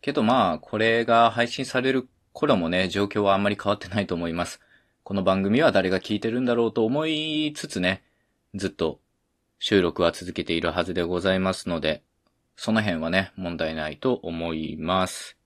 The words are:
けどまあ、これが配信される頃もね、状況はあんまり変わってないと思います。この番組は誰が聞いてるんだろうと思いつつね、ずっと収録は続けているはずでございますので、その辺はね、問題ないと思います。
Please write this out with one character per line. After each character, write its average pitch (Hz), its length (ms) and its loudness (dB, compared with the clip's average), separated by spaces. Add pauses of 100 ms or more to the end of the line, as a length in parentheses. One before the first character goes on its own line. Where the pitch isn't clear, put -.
け 143 120 -6
ど 139 120 2
ま 110 300 4
あ、 76 40 -8
こ - 200 -8
れ 113 260 4
が 117 260 6
配 120 160 0
信 131 180 -6
さ 131 160 -2
れ 131 120 2
る 131 160 0 (240)
頃 143 240 2
も 85 120 0
ね、 90 200 2
状 98 160 0
況 104 180 -2
は 98 120 6
あ - 20 2
ん 101 80 0
ま 101 60 2
り 101 120 -2
変 101 80 0
わ 101 60 2
っ - 20 -14
て - 80 -14
な 104 140 -2
い 98 80 -2
と 90 80 -2
思 85 120 -2
い 82 40 -4
ま 85 140 -2
す。 - 140 -16 (440)
こ 98 100 -10
の 98 80 0
番 95 220 2
組 110 180 2
は 156 80 6
誰 95 200 2
が 92 100 0
聞 107 160 -4
い 101 40 -2
て 113 80 -4
る 117 120 -4
ん 131 40 -4
だ 120 120 0
ろ 117 100 2
う 110 60 -2
と 113 120 2
思 143 220 0
い 156 500 -2
つ - 120 -10
つ - 120 -6
ね、 92 220 0 (520)
ず 98 120 -4
っ 90 40 0
と - 300 -4 (580)
収 101 220 4
録 87 220 2
は 85 100 4
続 90 200 -10
け 87 120 -6
て - 80 -2
い 82 80 0
る 82 100 0
は 85 140 -2
ず 92 80 -8
で 87 100 -2
ご 87 180 -2
ざ 95 140 2
い 92 60 0
ま 95 140 0
す - 160 -10
の 85 100 -4
で、 78 220 -2 (540)
そ - 160 -4
の 110 100 2
辺 90 180 -2
は 80 80 -4
ね、 95 280 0
問 87 200 -6
題 80 180 -4
な 78 140 -6
い 73 80 -10
と 127 180 0
思 82 400 -6
い 78 220 -6
ま 90 300 0
す。 - 400 -12